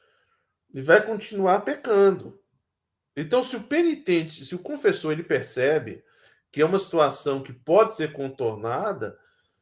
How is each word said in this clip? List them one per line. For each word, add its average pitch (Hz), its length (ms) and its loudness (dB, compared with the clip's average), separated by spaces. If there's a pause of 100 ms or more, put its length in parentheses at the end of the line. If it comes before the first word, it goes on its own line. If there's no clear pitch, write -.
(720)
E 135 80 -10
vai 175 240 4
continuar 202 560 0
pecando. 202 800 2 (760)
Então, 156 260 0
se 254 140 -6
o 208 60 -10
penitente, 277 840 0
se - 100 -8
o 175 40 -8
confessor, 202 540 -2
ele 156 120 -4
percebe 127 800 -2 (480)
que 143 80 -4
é 151 40 6
uma 185 140 2
situação 139 640 0
que 135 100 -14
pode 208 420 2
ser 151 180 -4
contornada, 120 1080 -6 (440)